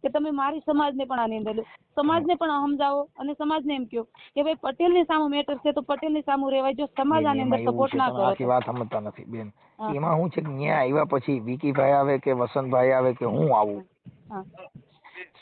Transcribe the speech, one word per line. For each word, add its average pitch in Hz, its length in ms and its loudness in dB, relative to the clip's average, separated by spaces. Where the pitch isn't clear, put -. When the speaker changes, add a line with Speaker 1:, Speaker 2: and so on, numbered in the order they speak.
Speaker 1:
કે 277 60 -2
તમે 302 220 -2
મારી 285 340 -2
સમાજને 285 400 0
પણ 254 140 -2
આની 226 180 -2
અંદર 214 180 -6
લો, 220 80 -4
સમાજને 320 400 2
પણ 294 300 0
સમજાવો 285 520 -2
અને 285 160 -6
સમાજને 302 420 -2
એમ 254 100 -6
કહો 226 180 -8
કે - 400 -6
ભાઈ 311 100 0
પટેલની 349 500 2
સામે 302 340 0
મેટર 294 200 -2
છે 294 140 0
તો 294 100 -2
પટેલની 302 400 -2
સામે 277 300 -2
રહેવાય, 269 220 0
જો 285 120 -4
સમાજ 277 340 0
Speaker 2:
બેન, 302 100 2
Speaker 1:
આની 269 100 0
અંદર 254 180 2
Speaker 2:
એમાં - 20 -4
એવું 240 140 0
Speaker 1:
સપોર્ટ 269 200 0
Speaker 2:
છે, 277 40 -2
Speaker 1:
ના 262 120 2
Speaker 2:
તમે 123 60 -4
Speaker 1:
કરો 123 100 0
Speaker 2:
આખી 127 180 0
Speaker 1:
તો." 123 60 0
Speaker 2:
વાત 123 160 2
સમજતા 117 340 -4
નથી, 104 240 -10
બેન. 110 300 -12
Speaker 1:
હા. 214 160 -6
Speaker 2:
એમાં 156 220 0
શું 170 120 2
છે 160 120 -4
કે 160 60 -4
ન્યાય 143 420 0
આવ્યા 147 160 2
પછી 143 340 0
વિકીભાઈ 135 520 0
આવે 139 260 4
કે 135 140 0
વસંતભાઈ 127 600 2
આવે 131 220 4
કે 123 120 -4
હું 117 340 4
આવું, 104 260 0
Speaker 1:
હા. 196 140 -10